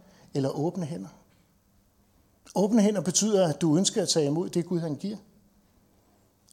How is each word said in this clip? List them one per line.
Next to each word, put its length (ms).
eller 140
åbne 380
hænder. 220
Åbne 280
hænder 180
betyder, 480
at 120
du 160
ønsker 260
at 60
tage 180
imod 240
det, 160
Gud 140
han 140
giver. 220